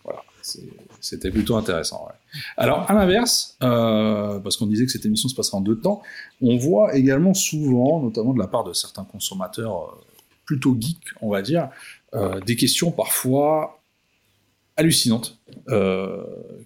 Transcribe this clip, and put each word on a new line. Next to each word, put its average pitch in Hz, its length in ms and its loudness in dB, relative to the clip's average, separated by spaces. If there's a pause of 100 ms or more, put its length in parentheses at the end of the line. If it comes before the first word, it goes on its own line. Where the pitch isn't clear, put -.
Voilà. - 200 -12 (180)
C'est, - 220 -12 (360)
c'était - 320 -8
plutôt 110 240 2
intéressant, 90 520 -4
ouais. - 340 -18 (160)
Alors, 156 340 0
à - 20 6
l'inverse, 208 680 2
euh, 107 760 2
parce 98 180 -4
qu'on 113 100 -2
disait 107 180 2
que 131 60 -2
cette 107 140 -8
émission 110 240 0
se 131 60 -6
passerait - 220 -4
en 98 40 0
deux 107 180 2
temps, 202 220 0 (400)
on 123 160 4
voit 180 400 4
également 139 360 4
souvent, 151 680 2
notamment 117 320 0
de 120 60 2
la 95 80 -2
part 113 180 -2
de 87 80 -10
certains - 320 -8
consommateurs, 98 760 -8
euh, - 120 -16 (500)
plutôt 135 320 2
geeks, 135 200 -4 (240)
on 110 80 -4
va 98 120 0
dire, 143 280 -2 (440)
euh, 95 280 -2
des 113 160 -2
questions 156 340 2
parfois 147 840 0 (1000)
hallucinantes, 151 640 2 (300)
euh, 95 540 0 (420)